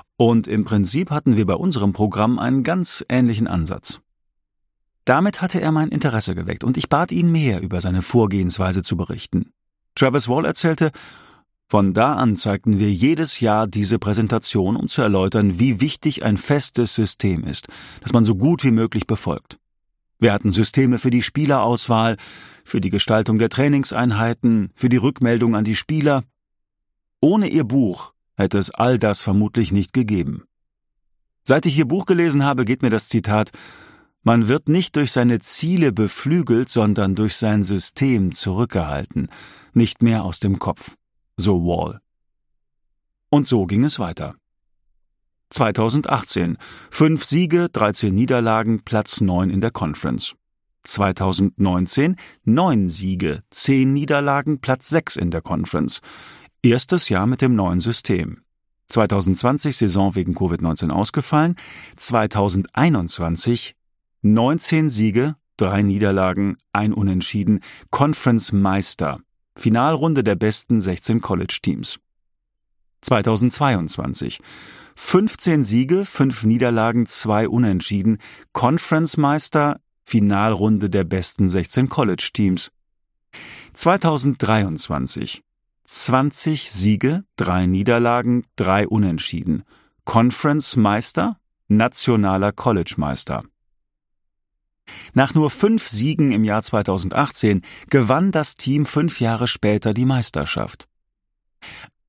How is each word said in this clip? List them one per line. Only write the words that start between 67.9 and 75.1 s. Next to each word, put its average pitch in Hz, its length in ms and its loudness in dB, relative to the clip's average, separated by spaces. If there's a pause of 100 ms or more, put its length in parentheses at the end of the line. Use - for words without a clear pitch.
Conference 131 640 0
Meister. 95 680 -2 (360)
Finalrunde 139 680 2
der 101 140 2
besten 107 440 0
sechzehn 95 420 -2
College-Teams. - 760 -4 (1000)
Zweitausendzweiundzwanzig, 107 1400 0 (540)
fünfzehn 175 720 0